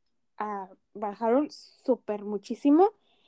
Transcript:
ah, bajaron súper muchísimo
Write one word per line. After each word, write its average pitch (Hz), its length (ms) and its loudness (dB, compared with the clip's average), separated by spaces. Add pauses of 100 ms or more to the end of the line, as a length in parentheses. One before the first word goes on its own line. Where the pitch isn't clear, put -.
(380)
ah, 202 320 -8 (240)
bajaron 226 580 -2
súper - 720 -6
muchísimo 285 680 2 (360)